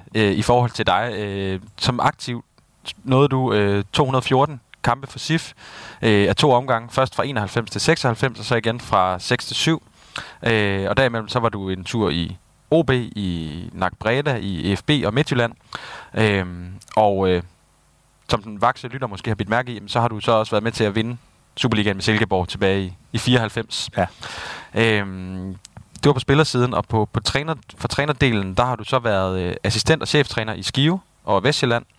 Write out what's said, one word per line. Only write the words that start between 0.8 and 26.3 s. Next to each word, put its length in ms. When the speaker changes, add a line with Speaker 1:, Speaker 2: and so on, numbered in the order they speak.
Speaker 1:
dig. 300
Øh, 440
som 240
aktiv 440
nåede 240
du, 240
øh, 400
to 120
hundrede 180
fjorten 380
kampe 220
for 120
sif, 340
øh, 260
af 80
to 160
omgange. 380
Først 240
fra 120
enoghalvfems 440
til 100
seksoghalvfems, 580
og 60
så 120
igen 240
fra 380
seks 280
til 100
syv. 260
Øh, 480
og 60
derimellem 320
så 100
var 100
du 200
en 160
tur 260
i 260
O 120
B, 80
i 840
nac 260
Breda, 380
i 360
E 40
F 60
B 80
og 100
Midtjylland. 380
Øhm, 520
og, 320
øh, 140
som 140
den 200
vakse 260
lytter 180
måske 240
har 40
bidt 140
mærke 240
i, 20
jamen, 140
så 120
har 80
du 120
så 120
også 180
været 120
med 100
til 120
at 100
vinde 220
Superligaen 400
med 60
Silkeborg 460
tilbage 340
i, 100
i 60
fireoghalvfems. 800
Speaker 2:
Ja. 100
Speaker 1:
Øhm, 840
det 120
var 60
på 80
spillersiden, 540